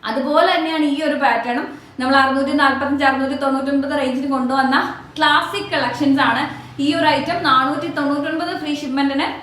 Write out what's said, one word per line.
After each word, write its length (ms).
അതുപോലെ 500
തന്നെയാണ് 280
ഈ 180
ഒരു 140
പാറ്റേണും. 520
നമ്മൾ 160
അറുന്നൂറ്റി 360
നാൽപത്തഞ്ച്, 540
അറുന്നൂറ്റി 300
തൊണ്ണൂറ്റൊൻപത് 640
റേഞ്ചിൽ 320
കൊണ്ടുവന്ന 640
ക്ലാസിക് 540
കളക്ഷൻസ് 500
ആണ്. 200
ഈ 120
ഒരു 120
ഐറ്റം 380
നാനൂറ്റി 440
തൊണ്ണൂറ്റൊൻപത് 720
ഫ്രീ 180
ഷിപ്മെന്റിന് 520